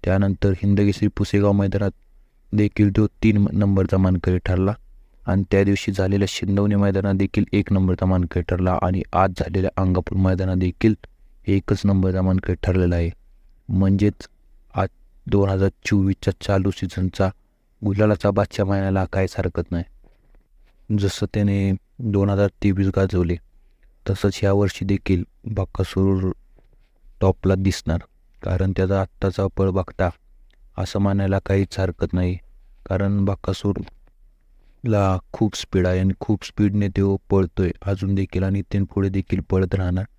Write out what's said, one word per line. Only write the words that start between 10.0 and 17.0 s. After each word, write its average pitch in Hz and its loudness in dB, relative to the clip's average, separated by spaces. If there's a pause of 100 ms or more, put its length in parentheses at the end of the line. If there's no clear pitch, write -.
मैदानात 92 0
देखील 92 2 (520)
एकच 98 0
नंबरचा 92 2
मानकरी 92 0
ठरलेला 90 2
आहे. 85 -2 (600)
म्हणजेच 98 0 (460)
आज 95 -2 (400)
दोन 101 2
हजार 98 2 (160)
चोवीसच्या 98 0 (100)
चालू 98 0
सीझनचा 95 -4 (540)